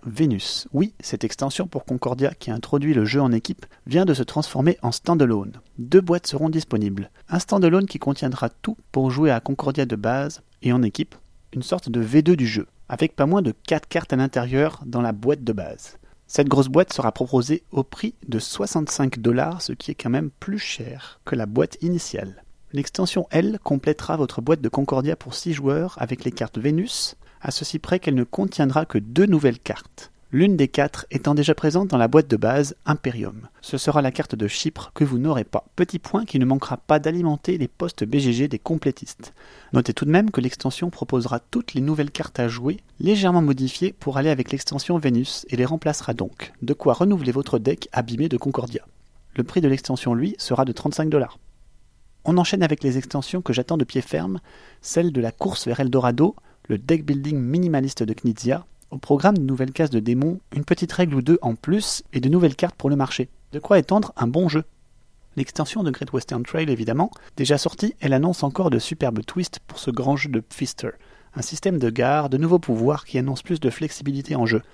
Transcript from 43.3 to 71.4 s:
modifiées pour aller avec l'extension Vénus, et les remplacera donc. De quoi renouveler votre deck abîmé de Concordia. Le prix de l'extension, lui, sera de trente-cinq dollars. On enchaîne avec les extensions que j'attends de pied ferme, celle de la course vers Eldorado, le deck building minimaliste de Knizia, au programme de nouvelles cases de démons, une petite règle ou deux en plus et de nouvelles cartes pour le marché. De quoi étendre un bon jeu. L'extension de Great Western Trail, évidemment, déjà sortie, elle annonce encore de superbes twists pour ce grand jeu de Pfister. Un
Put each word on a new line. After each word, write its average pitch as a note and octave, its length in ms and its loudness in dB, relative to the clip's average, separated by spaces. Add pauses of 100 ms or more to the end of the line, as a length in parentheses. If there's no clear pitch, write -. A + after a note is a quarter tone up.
modifiées C#3 580 0
pour C#3 200 -4
aller D3 100 2
avec C3 240 0
l'extension C#3+ 460 -2
Vénus, C3 500 0
et B2 80 -4
les B2 80 4
remplacera D3+ 480 -2
donc. - 480 -8
De B2+ 140 -2
quoi - 180 2
renouveler F3 400 2
votre C3+ 260 0
deck A2 340 -2
abîmé A#2+ 360 0
de C3+ 80 0
Concordia. B2 460 -4 (520)
Le B2 100 0
prix F3 180 0
de D3 60 6
l'extension, C3+ 440 0
lui, D#3 240 0
sera C3 300 0
de B2 60 -4
trente-cinq D#3 360 -2
dollars. D3 300 0 (840)
On E3+ 120 2
enchaîne F3+ 260 2
avec D3+ 200 0
les C3 160 0
extensions C#3 420 -6
que C3+ 140 -2
j'attends C3 240 -2
de C3+ 60 2
pied B2+ 180 -4
ferme, F3 380 -4 (420)
celle E3+ 300 0
de C3 100 0
la A2+ 100 -2
course - 340 -4
vers A#2+ 140 -2
Eldorado, B2+ 560 2 (320)
le A2 80 0
deck D3 300 0
building C#3+ 320 -2
minimaliste C3+ 640 0
de A2 100 -2
Knizia, B2 540 -2 (240)
au C#3 80 -10
programme F3+ 400 4
de D3+ 40 0
nouvelles C3 300 -2
cases D3+ 180 2
de A#2 100 2
démons, C3 400 0 (140)
une C#3+ 100 -2
petite - 280 0
règle E3+ 220 2
ou C3+ 80 2
deux D#3+ 200 4
en A#2+ 120 0
plus - 480 -2 (100)
et C3 80 -2
de B2+ 80 2
nouvelles E3 280 4
cartes F3+ 180 0
pour - 160 -2
le C#3+ 60 2
marché. C3 320 -2 (240)
De D3 60 -6
quoi G3 200 4
étendre G3 380 2
un A#2+ 100 0
bon D#3+ 220 2
jeu. D#3 160 0 (720)
L'extension - 460 -4
de D#3+ 80 0
Great - 220 -8
Western B2 300 -4
Trail, D#3+ 280 -2
évidemment, A#2 400 0 (260)
déjà C#3 220 2
sortie, - 420 -2
elle C#3 140 2
annonce E3 280 2
encore D3+ 280 0
de A#2 80 2
superbes A#2 460 -2
twists - 420 -6
pour - 120 -16
ce - 120 -6
grand C3 260 0
jeu C#3+ 140 -4
de A2+ 100 0
Pfister. - 500 -8 (440)
Un C3+ 80 -6